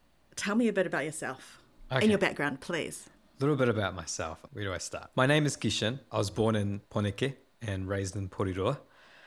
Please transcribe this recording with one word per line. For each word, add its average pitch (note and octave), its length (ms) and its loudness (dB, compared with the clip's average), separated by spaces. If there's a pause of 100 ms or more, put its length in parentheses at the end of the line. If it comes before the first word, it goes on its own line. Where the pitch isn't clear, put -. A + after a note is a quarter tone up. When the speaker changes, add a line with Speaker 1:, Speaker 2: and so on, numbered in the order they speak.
(360)
Speaker 1:
tell G#3 180 -2
me A#3 140 4
a G#3 40 2
bit F#3 140 2
about D#3+ 180 -2
yourself C3 540 -8 (320)
and C3 80 4
Speaker 2:
Okay. G#3+ 100 6
Speaker 1:
your G3+ 100 6
background, C#3+ 420 0
please. - 480 -6 (300)
Speaker 2:
A - 20 -4
little C#3+ 160 4
bit B2+ 120 4
about G2+ 260 2
myself. E2 440 -6 (140)
Where G2+ 120 -6
do F#2+ 80 -4
I E2+ 60 -4
start? - 380 -10
My B2+ 100 4
name D3 200 4
is C3+ 100 0
Gishin. A2+ 440 0 (120)
I A2 60 0
was G#2 120 0
born A2 240 2
in G2+ 260 -2 (100)
Poneke G#2+ 440 0 (280)
and F#2+ 260 -4
raised G2 280 -2
in G2+ 120 -4
Porirua. G2 500 -2 (480)